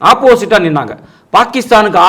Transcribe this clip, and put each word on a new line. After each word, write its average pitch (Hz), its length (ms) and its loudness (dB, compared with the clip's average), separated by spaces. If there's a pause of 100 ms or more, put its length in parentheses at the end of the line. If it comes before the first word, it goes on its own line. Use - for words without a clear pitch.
ஆப்போசிட்டா 226 540 2
நின்னாங்க, 147 380 -4 (400)
பாகிஸ்தானுக்கு 214 720 0